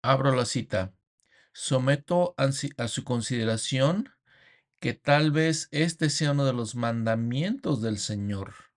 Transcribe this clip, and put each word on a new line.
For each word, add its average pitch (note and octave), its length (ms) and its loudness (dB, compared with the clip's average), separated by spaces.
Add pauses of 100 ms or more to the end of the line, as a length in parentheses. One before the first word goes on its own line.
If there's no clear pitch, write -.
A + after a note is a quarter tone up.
Abro C3+ 340 2
la B2 120 2
cita. F#2+ 460 -4 (600)
Someto C#3 840 0
a C3+ 120 2
si-, - 280 -4
a A#2+ 100 -2
su - 160 -6
consideración B2 1040 0 (720)
que A#2 140 -2
tal D3+ 360 2
vez D#3+ 400 0
este D#3+ 400 0
sea C#3+ 220 0
uno C#3+ 120 2
de C3 100 2
los A#2+ 200 -4
mandamientos A#2 1080 0
del G#2+ 160 -2
Señor G2+ 560 -6 (220)